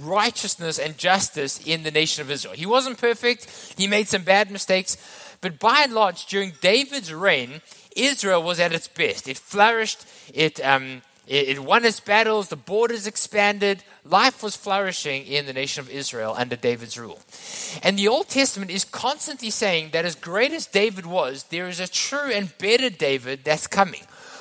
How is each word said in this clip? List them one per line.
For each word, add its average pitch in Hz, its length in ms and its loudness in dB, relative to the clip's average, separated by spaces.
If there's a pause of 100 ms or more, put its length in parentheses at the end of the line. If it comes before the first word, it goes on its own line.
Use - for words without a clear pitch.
righteousness 180 800 -2
and 147 180 -6
justice 180 680 0
in 160 180 -2
the 156 80 -2
nation 156 300 2
of 135 100 -6
Israel. 117 240 -6
He 151 100 -8
wasn't 247 320 0
perfect. - 800 -2
He 190 80 2
made 208 220 2
some 190 160 2
bad 196 260 4
mistakes. 190 480 -2 (440)
But 175 180 -6
by 247 240 6
and 262 100 0
large, 202 320 2
during 196 360 -4
David's 233 520 2
reign, 156 480 0 (340)
Israel 185 460 2
was 170 180 -2
at 175 140 4
its 160 140 -4
best. 131 400 -2
It 131 100 -8
flourished. 220 680 2 (300)
It, 156 320 0
um, 131 380 2 (240)
it, 135 220 2
it 139 140 -2
won 208 220 4
its 220 140 2
battles. 214 500 2
The 165 60 -6
borders 214 500 -2
expanded. 202 800 0 (200)
Life 196 380 4
was 214 140 -6
flourishing 185 720 -4
in 143 180 -2
the 135 80 -8
nation 135 280 -4
of 127 100 -12
Israel 120 440 -6
under 123 200 -4
David's 117 420 -4
rule. 113 220 -14 (640)
And 196 160 2
the 202 80 4
Old 262 220 2
Testament 240 420 0
is 190 120 -2
constantly 262 680 -6
saying 165 400 0
that 165 140 0
as 170 100 -4
great 214 380 -2
as 330 120 -6
David 196 400 0
was, 147 380 -2
there 175 240 -6
is 180 120 -8
a 185 80 -4
true 277 460 -2
and 202 240 -4
better 247 320 2
David 135 540 -2
that's 151 240 0
coming. 190 340 2 (400)